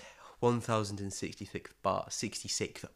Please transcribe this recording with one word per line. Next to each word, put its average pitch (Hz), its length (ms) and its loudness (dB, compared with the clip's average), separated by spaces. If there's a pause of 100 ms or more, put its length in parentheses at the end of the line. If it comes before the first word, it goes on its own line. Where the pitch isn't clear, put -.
(400)
one 120 200 6
thousand 107 400 2
and 98 120 -4
sixty-sixth - 720 -6
bar, 95 260 2
sixty-sixth - 760 -2 (120)